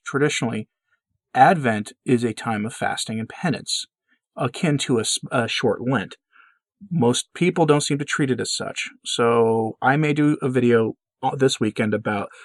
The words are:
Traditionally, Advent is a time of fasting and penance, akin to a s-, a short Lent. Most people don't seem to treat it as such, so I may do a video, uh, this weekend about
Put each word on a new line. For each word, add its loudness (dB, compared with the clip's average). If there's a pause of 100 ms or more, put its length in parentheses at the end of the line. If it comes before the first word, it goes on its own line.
Traditionally, -2 (680)
Advent 4 (120)
is 2
a 0
time -6
of -8
fasting -6
and -8
penance, -6 (500)
akin -2
to 0
a 0
s-, -4 (140)
a 0
short -2
Lent. -4 (720)
Most 0
people 2
don't 6
seem -2
to -6
treat -2
it -2
as -6
such, -8 (120)
so 2
I 2
may 2
do 2
a 0
video, 2 (300)
uh, -2
this 2
weekend 0
about -4 (160)